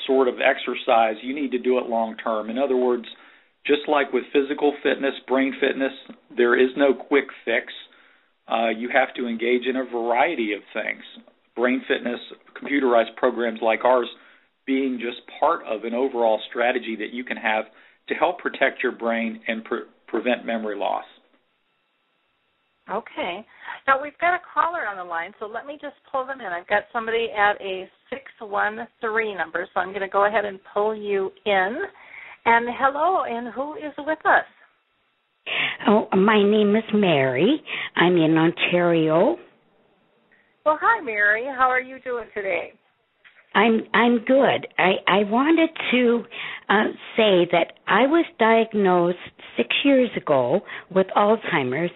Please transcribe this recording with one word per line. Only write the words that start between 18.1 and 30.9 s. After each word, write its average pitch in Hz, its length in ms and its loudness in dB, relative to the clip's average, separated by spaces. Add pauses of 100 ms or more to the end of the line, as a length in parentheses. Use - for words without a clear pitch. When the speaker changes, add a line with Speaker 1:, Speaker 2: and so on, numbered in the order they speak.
Speaker 1:
help 175 240 0
protect 135 420 -2
your 123 100 -2
brain 113 560 -4
and 110 160 -6
pre-, 113 200 -6 (240)
prevent 117 380 -2
memory 107 300 -6
loss. 98 300 -4 (1900)
Speaker 2:
Okay. 208 540 -8 (420)
Now, 269 140 2
we've 294 180 -12
got 349 140 0
a 359 60 -2 (120)
caller 311 360 -2
on 202 100 -8
the 185 60 -12
line, 175 360 -8
so 226 60 -10
let 220 220 -12
me 294 120 -14
just 285 160 -14 (160)
pull 262 140 -4
them 262 160 -10
in. 220 60 -10
I've 175 200 -8
got 208 240 0
somebody 226 360 -4 (100)
at 208 240 2
a 185 260 -8 (220)
six 262 140 -12 (160)
one 214 480 -4 (120)
three 220 360 -4
number, 170 380 -6
so 196 60 -2
I'm 185 140 -4
gonna 190 160 -6
go 202 160 2
ahead 208 200 0
and 196 140 -10 (140)
pull 214 220 0